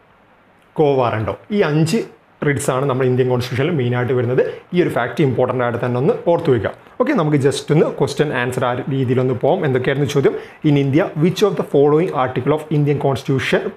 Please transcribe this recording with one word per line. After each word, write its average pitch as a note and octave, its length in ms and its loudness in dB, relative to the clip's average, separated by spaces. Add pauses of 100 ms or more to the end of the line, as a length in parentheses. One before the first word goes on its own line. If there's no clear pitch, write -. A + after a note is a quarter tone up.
(800)
quo C#3+ 180 2
warranto. G#2+ 340 -2 (180)
ഈ G3+ 100 0
അഞ്ച് D#3+ 360 0 (500)
റിട്സ് C#3+ 240 -2
ആണ് C3 140 -2
നമ്മുടെ C3 240 0
ഇന്ത്യൻ B2+ 200 2
കോൺസ്റ്റിറ്റ്യൂഷനിൽ C3+ 480 -2
മെയിനായിട്ട് B2 360 -2
വരുന്നത്. B2+ 400 0 (200)
ഈ F3 100 4
ഒരു D3+ 60 0
ഫാക്ട് B2 320 -2
ഇമ്പോർട്ടന്റ് B2+ 420 0
ആയിട്ട് A#2+ 220 -2
തന്നെ B2 140 -2
ഒന്ന് F3 140 2 (140)
ഓർത്ത് E3+ 220 2
വയ്ക്കുക. A2 220 2 (300)
ഓക്കെ, C#4 120 0
നമുക്ക് D3+ 240 2
just C3+ 340 0
ഒന്ന് E3+ 140 4
ക്വസ്റ്റ്യൻ D3+ 480 -2
ആൻസർ B2+ 320 -2
ആ B2 80 0
രീതിയിലൊന്ന് B2+ 600 0
പോകാം. D#3 320 0
എന്തൊക്കെയായിരുന്നു C3+ 440 0
ചോദ്യം? C#3 260 2 (320)
In C#3+ 100 4
India, C#3 260 2 (200)
which F3+ 200 2
of G3 80 4
the D3+ 140 -4 (100)
following D3 340 4
article C3 440 -2
of D#3 60 0 (180)
Indian C#3+ 300 2
Constitution C3+ 520 0 (180)